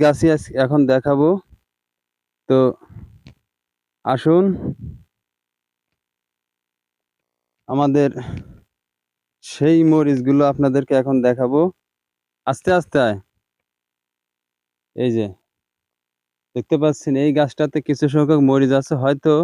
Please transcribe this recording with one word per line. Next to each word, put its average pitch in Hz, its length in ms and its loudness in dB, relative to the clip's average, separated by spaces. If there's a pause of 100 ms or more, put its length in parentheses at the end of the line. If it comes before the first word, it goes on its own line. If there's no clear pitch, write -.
গাছই 147 300 2
আজ 151 120 0 (140)
এখন 135 300 0
দেখাবো। 139 420 0 (1200)
তো 131 100 2 (1500)
আসুন 156 400 0 (3250)
আমাদের 139 420 0 (1300)
সেই 160 400 0
মরিচগুলো 143 600 2
আপনাদেরকে 139 500 0
এখন 135 280 0
দেখাবো। 123 380 0 (840)
আস্তে 135 260 -4
আস্তে 170 260 0
আয়। 110 200 0 (1800)
এই 123 160 -2
যে 110 140 -2 (1300)
দেখতে 123 220 -4
পাচ্ছেন 147 380 -2
এই 147 160 0
গাছটাতে 147 480 -2
কিছু 147 280 -4
সংখ্যক 147 340 2
মরিচ 135 300 2
আছে, 135 220 -2
হয়তো 139 500 0